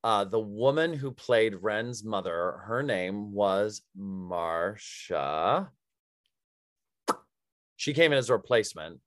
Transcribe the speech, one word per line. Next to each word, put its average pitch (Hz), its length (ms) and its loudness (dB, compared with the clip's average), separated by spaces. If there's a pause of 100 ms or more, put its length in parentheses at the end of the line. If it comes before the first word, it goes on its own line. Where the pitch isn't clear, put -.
uh, 107 220 4
the 104 140 -2
woman 135 540 0
who 139 160 -6
played 113 500 2
Ren's 107 440 -4
mother, 90 640 -4
her 120 160 -2
name 101 500 -2
was 101 480 0 (180)
Marsha. 90 1700 -4 (2000)
She 151 160 -4
came 156 180 6
in 139 60 6
as 120 120 0
a 127 40 6
replacement 90 720 0